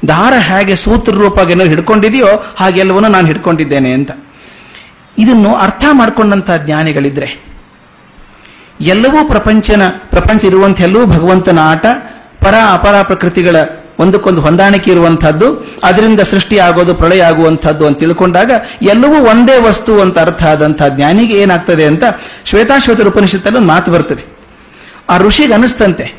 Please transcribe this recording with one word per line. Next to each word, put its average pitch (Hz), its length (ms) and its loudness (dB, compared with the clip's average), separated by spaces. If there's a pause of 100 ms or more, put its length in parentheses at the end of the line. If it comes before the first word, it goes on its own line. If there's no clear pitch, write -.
ದಾರ 180 300 0
ಹೇಗೆ 190 380 -2
ಸೂತ್ರ - 360 -2
ರೂಪವಾಗಿ 196 400 0
ಏನಾದ್ರು 180 220 2
ಹಿಡ್ಕೊಂಡಿದೆಯೋ 208 800 0
ಹಾಗೆಲ್ಲವನ್ನೂ 190 520 0
ನಾನು 185 180 2
ಹಿಡ್ಕೊಂಡಿದ್ದೇನೆ 147 640 -2
ಅಂತ. 135 180 -4 (1080)
ಇದನ್ನು 220 360 2
ಅರ್ಥ - 360 -4
ಮಾಡ್ಕೊಂಡಂತ 220 600 0
ಜ್ಞಾನಿಗಳಿದ್ರೆ 151 840 -4 (1400)
ಎಲ್ಲವೂ 254 480 0
ಪ್ರಪಂಚನ, 214 600 0
ಪ್ರಪಂಚ - 560 -2
ಇರುವಂಥ 190 360 2
ಎಲ್ಲವೂ 196 260 2
ಭಗವಂತನ 180 520 2
ಆಟ, 160 280 0 (540)
ಪರ 196 140 2 (160)
ಅಪರ 196 320 2
ಪ್ರಕೃತಿಗಳ 180 540 -2 (420)
ಒಂದಕ್ಕೊಂದು 185 420 0
ಹೊಂದಾಣಿಕೆ 190 500 0
ಇರುವಂತಹದ್ದು, 165 920 0
ಅದರಿಂದ 208 360 2
ಸೃಷ್ಟಿ 196 380 -2
ಆಗೋದು, 175 360 2
ಪ್ರಳಯ 170 280 0
ಆಗುವಂತಹದ್ದು 160 640 0
ಅಂತ 143 120 0
ತಿಳ್ಕೊಂಡಾಗ 180 540 0 (300)
ಎಲ್ಲವೂ 240 320 2
ಒಂದೇ 247 460 4
ವಸ್ತು 220 400 0
ಅಂತ 180 180 0
ಅರ್ಥ 165 260 -2
ಆದಂತಹ 151 440 0
ಜ್ಞಾನಿಗೆ 165 460 0
ಏನಾಗ್ತದೆ 180 500 0
ಅಂತ 151 200 0 (400)
ಶ್ವೇತಾಶ್ವತರ 226 600 0
ಉಪನಿಷತ್ತಲ್ಲಿ 202 520 0
ಒಂದು 208 100 2
ಮಾತು 170 240 0
ಬರ್ತದೆ. - 440 -4 (760)
ಆ 180 80 0
ಋಷಿಗೆ 214 360 2
ಅನಿಸ್ತಂತೆ 208 640 -2